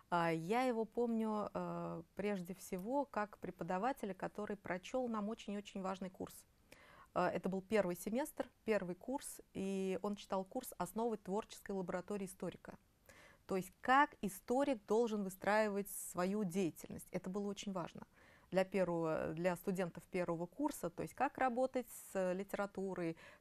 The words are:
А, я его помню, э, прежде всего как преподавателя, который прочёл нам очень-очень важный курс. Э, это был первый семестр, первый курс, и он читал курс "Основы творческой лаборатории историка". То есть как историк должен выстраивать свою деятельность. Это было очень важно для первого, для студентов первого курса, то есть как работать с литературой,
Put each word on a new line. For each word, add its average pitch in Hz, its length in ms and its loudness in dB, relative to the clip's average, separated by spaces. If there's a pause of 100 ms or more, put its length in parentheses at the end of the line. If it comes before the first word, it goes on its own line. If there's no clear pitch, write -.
А, 170 220 4
я 165 320 2
его 226 220 2
помню, 220 680 0
э, 170 500 -4 (120)
прежде 190 400 -2
всего 226 520 -2
как 208 320 -4
преподавателя, 185 760 -2
который 208 420 -4
прочёл 240 520 -2
нам 214 200 -2
очень-очень 202 540 -6
важный 190 280 -4
курс. 185 220 -8 (800)
Э, 180 140 4
это 175 220 0
был 190 120 0
первый 185 360 4
семестр, 262 520 -2 (160)
первый 196 300 2
курс, - 460 -6 (120)
и 190 500 0
он 208 120 -2
читал 190 300 -2
курс - 340 -6
"Основы 220 380 0
творческой - 560 -4
лаборатории 190 540 -2
историка". - 520 -8 (680)
То 190 100 0
есть 185 240 -2
как 277 420 6
историк 247 640 0
должен 220 380 4
выстраивать 202 640 2 (240)
свою 190 320 2
деятельность. 175 680 -2
Это 185 200 -4
было 202 180 -2
очень 202 240 -6
важно 175 300 -6 (500)
для 185 120 6
первого, 170 680 2
для 175 220 2
студентов 180 480 -2
первого 170 420 0
курса, 285 420 -2
то 165 140 -4
есть 160 120 -6
как - 240 0
работать 254 480 2 (260)
с 185 200 2
литературой, 190 840 -2 (240)